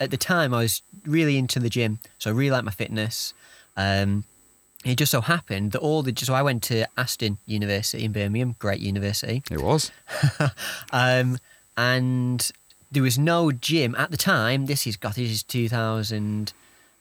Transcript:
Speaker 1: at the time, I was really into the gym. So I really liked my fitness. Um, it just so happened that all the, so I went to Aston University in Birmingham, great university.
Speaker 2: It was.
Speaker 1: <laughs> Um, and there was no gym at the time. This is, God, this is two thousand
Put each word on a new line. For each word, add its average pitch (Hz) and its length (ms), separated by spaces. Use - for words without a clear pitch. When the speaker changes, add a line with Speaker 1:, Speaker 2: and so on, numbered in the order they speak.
Speaker 1:
at 139 100
the 131 60
time, 156 380
I 117 80
was 110 180
really 151 320
into 131 220
the 120 100
gym. 110 300
So 107 120
I - 20
really 135 200
liked 120 120
my 107 60
fitness. 110 640
Um, 98 480
it 127 100
just 143 160
so 127 100
happened 104 520
that - 80
all 151 240
the, 127 120
so 127 160
I 131 100
went 131 220
to 113 220
Aston 117 500
University 104 580
in 107 80
Birmingham, 107 480
great 101 180
university. 101 720
Speaker 2:
It 76 100
was. 131 300
Speaker 1:
<laughs> - 520
Um, 127 460
and 127 720
there 139 100
was 123 160
no 165 320
gym 131 460
at 147 160
the 139 40
time. 135 500
This 139 200
is, 107 100
God, 101 180
this 120 180
is 107 100
two 117 260
thousand 107 840